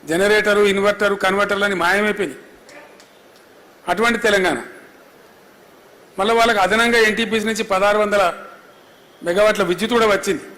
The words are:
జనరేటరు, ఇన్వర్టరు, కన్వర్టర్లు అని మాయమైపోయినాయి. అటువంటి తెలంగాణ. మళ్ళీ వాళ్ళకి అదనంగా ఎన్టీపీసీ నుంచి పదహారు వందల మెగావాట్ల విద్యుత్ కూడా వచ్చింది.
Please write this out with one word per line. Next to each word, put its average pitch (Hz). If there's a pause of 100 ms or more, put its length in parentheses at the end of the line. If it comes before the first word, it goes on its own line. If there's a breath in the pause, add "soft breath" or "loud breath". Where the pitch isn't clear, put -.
జనరేటరు, 208
ఇన్వర్టరు, 202
కన్వర్టర్లు 196
అని 202
మాయమైపోయినాయి. 190 (1500)
అటువంటి 220
తెలంగాణ. 185 (1600)
మళ్ళీ 220
వాళ్ళకి 233
అదనంగా 226
ఎన్టీపీసీ 220
నుంచి 220
పదహారు 202
వందల 202 (760)
మెగావాట్ల 202
విద్యుత్ 180
కూడా 226
వచ్చింది. 196 (140)